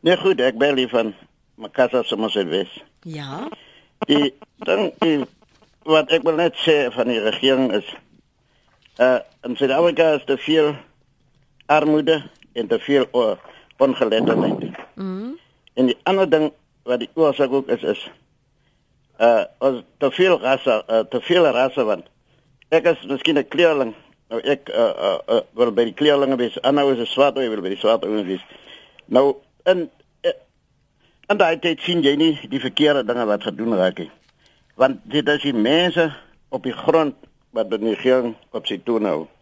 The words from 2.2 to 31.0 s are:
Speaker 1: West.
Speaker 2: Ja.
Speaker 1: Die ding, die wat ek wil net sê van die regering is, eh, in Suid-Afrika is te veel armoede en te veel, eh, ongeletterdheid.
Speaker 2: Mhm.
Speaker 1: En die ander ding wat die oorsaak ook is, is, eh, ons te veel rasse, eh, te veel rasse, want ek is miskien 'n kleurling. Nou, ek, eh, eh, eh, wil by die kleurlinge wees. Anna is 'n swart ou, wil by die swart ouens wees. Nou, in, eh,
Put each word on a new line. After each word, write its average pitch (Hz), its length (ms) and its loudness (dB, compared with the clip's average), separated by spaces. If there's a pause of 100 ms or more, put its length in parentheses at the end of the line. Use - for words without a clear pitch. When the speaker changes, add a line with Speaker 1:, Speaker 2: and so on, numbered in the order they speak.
Speaker 1:
West. 92 360 -6 (200)
Speaker 2:
Ja. 156 460 -12 (580)
Speaker 1:
Die 294 260 0 (300)
ding, 190 360 -2
die 151 260 0 (640)
wat 156 240 2
ek 165 140 -4
wil 156 100 0
net 165 240 -2
sê 147 320 2
van 120 160 -2
die 117 140 -2
regering 127 500 0
is, 104 140 -2 (1120)
eh, 127 180 4 (280)
in 123 100 -6
Suid-Afrika 160 600 2
is - 80 -12
te 135 100 0
veel 151 380 0 (920)
armoede 151 560 2 (320)
en 117 140 -6
te 113 120 0
veel, 139 340 2
eh, 113 220 0 (420)
ongeletterdheid. 113 840 0 (320)
Speaker 2:
Mhm. 196 360 -10 (420)
Speaker 1:
En 131 120 2
die 120 180 0
ander 190 260 2
ding 156 220 2 (320)
wat 123 160 -2
die 113 140 -8
oorsaak 143 380 0
ook 135 180 -2
is, 120 140 -2
is, - 260 -4 (1080)
eh, 113 260 4 (160)
ons 127 240 -2 (140)
te 135 140 0
veel 180 300 2
rasse, 127 460 0
eh, 113 120 2 (100)
te 120 120 -4
veel 175 240 2
rasse, 127 380 0
want 101 220 -2 (640)
ek 160 160 2
is 170 220 0
miskien 139 300 -2
'n 135 100 -2
kleurling. 151 460 0 (360)
Nou, 113 140 -6
ek, 139 260 -2
eh, 113 200 2
eh, 90 280 -2 (100)
eh, 117 140 2 (120)
wil 117 180 2
by 113 120 2
die 113 100 -2
kleurlinge 143 440 2
wees. 120 240 -4
Anna 143 200 2 (100)
is 123 80 0
'n 117 60 -4
swart 131 320 0
ou, 127 120 -2
wil 104 120 -4
by 92 80 -6
die 98 80 -4
swart 110 280 0
ouens 104 220 -4
wees. 92 140 -6 (680)
Nou, 135 280 2 (300)
in, 180 240 2 (320)
eh, 170 100 -2 (1000)